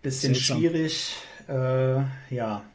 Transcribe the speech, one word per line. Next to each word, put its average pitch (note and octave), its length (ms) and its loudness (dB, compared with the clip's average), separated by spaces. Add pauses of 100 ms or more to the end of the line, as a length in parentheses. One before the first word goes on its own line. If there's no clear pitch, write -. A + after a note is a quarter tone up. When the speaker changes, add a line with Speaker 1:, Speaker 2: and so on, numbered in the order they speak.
Speaker 1:
bisschen C3 320 0
Speaker 2:
Seltsam. B2+ 240 2
Speaker 1:
schwierig. D#3+ 560 0 (340)
Äh, C3 540 2 (320)
ja. A2 300 -2 (120)